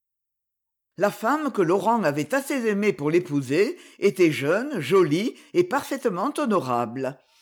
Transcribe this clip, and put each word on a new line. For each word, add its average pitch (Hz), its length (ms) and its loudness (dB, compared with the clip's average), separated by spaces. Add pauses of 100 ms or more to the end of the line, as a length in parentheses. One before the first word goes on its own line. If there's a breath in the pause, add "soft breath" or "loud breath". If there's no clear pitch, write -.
(960)
La 202 140 0
femme 277 400 -2
que 202 100 -2
Laurent 196 420 2
avait 147 320 0
assez 269 320 -2
aimée 208 260 0
pour 147 160 -2
l'épouser 160 680 0 (220 loud breath)
était 180 320 2
jeune, 185 480 -2
jolie 170 560 2 (180 loud breath)
et 175 100 4
parfaitement 247 760 -2
honorable. 131 800 -2 (240 soft breath)